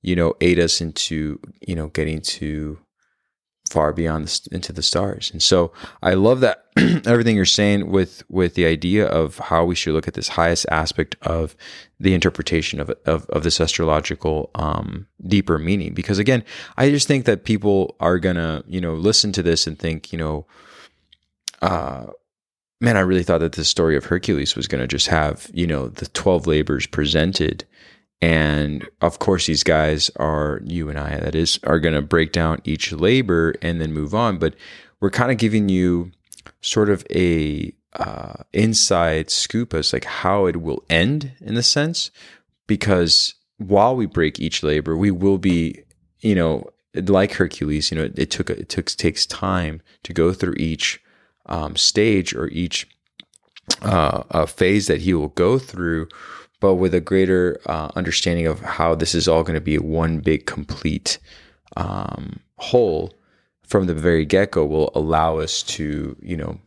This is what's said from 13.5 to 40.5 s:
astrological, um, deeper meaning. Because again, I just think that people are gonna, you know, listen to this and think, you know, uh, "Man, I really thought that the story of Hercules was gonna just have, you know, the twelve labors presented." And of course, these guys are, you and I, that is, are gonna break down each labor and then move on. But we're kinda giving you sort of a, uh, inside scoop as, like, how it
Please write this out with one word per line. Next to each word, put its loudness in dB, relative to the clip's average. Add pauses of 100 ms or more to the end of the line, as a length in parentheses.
astrological, 0
um, -4 (180)
deeper 2
meaning. -2
Because -2
again, 2 (320)
I 4
just 2
think 2
that 2
people 2
are 2
gonna, -2
you -6
know, -4
listen 2
to -2
this 2
and -8
think, -6
you -6
know, -6 (1120)
uh, -4 (720)
"Man, 4
I 4
really 2
thought 2
that 0
the -6
story 2
of -2
Hercules -2
was -6
gonna -2
just -2
have, 0
you -2
know, -2
the -10
twelve 0
labors 0
presented." -2 (580)
And 0 (140)
of 0
course, 0
these 0
guys 2
are, -2
you -6
and -6
I, -6
that -4
is, 0
are 2
gonna 2
break 0
down 0
each -4
labor 2
and -2
then -4
move -4
on. 0
But 0 (460)
we're 0
kinda 2
giving 2
you 0 (500)
sort 0
of 0
a, 0 (180)
uh, -10 (120)
inside 2
scoop -4
as, -2
like, -4
how 0
it -2